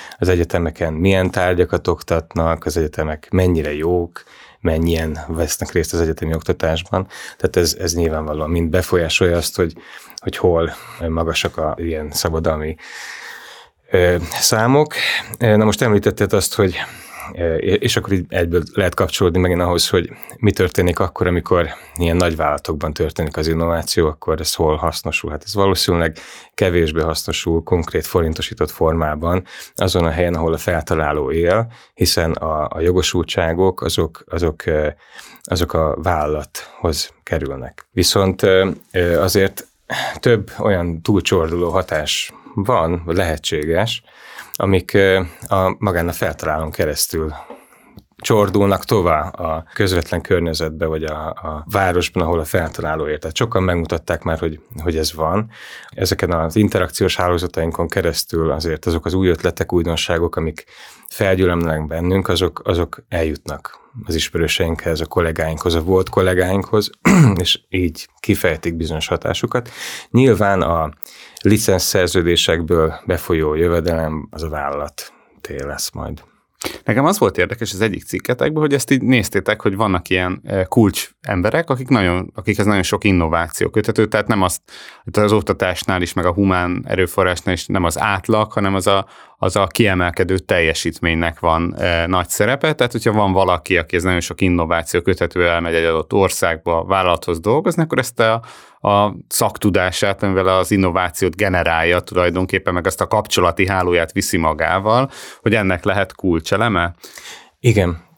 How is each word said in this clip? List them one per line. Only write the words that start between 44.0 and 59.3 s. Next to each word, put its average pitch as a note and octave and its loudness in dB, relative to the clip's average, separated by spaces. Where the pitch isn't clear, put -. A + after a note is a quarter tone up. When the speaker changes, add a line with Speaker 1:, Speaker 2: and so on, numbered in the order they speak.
Speaker 1:
amik, F#2+ 0
ö, F#2+ 6
a, F#2+ 0
magán F2 0
a F2 -2
feltalálón D#2+ -4
keresztül D#2 -4
csordulnak G2+ 2
tovább E2+ 0
a D#2+ -4
közvetlen F2+ 0
környezetbe, E2 -2
vagy D#2+ -2
a, D#2 -6
a D#2 -10
városban, F2+ 0
ahol E2+ 0
a D#2 -4
feltaláló D#2 -4
él. D2+ -4
Tehát D#2+ -10
sokan A#2 0
megmutatták E2+ -2
már, D#2+ -2
hogy, D#2+ -4
hogy E2 -2
ez D#2 -2
van. E2 -2
Ezeken - -2
az D#2+ -2
interakciós F#2+ 2
hálózatainkon E2+ -2
keresztül E2 -2
azért D#2 -4
azok E2+ 0
az E2 -2
új F#2+ 2
ötletek, F2 0